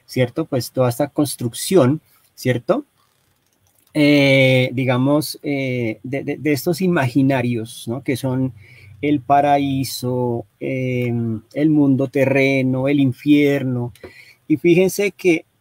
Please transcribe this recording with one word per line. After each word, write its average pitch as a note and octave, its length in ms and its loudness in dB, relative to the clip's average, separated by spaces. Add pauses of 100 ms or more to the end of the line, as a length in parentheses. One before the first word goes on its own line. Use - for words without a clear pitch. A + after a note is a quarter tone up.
¿cierto? C3 400 -4
Pues B2+ 260 -6
toda B2+ 180 0
esta C#3 180 -2
construcción, C#3 960 0 (340)
¿cierto? B2+ 500 -2 (1080)
Eh, C3+ 800 4
digamos, C3 680 0
eh, B2+ 640 -4
de, C3+ 200 -8
de, C#3+ 140 -6
de C#3+ 160 -2
estos E3+ 280 -2
imaginarios, C3 1040 0
¿no? B2+ 160 -8
Que C#3 120 -4
son C3 380 -4 (480)
el D3 200 0
paraíso, C3+ 1200 0 (140)
em, B2 840 -4 (120)
el D3+ 160 0
mundo C#3 380 2
terreno, C3 800 0
el C#3+ 120 2
infierno. C3+ 920 0 (540)
Y D3+ 100 2
fíjense F#3 540 2
que, E3 340 0 (160)